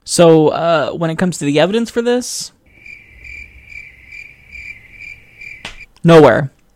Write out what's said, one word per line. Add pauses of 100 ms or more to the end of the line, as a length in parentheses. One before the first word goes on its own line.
So,
uh,
when
it
comes
to
the
evidence
for
this, (3500)
nowhere. (260)